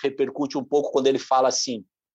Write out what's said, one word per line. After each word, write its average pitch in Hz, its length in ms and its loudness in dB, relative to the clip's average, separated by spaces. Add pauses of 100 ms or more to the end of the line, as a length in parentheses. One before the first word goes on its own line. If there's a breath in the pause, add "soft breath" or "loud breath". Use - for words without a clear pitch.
repercute 135 540 -2
um 131 80 -4
pouco 139 260 0
quando 135 180 4
ele 135 100 2
fala 131 280 2
assim, 123 380 -2 (300)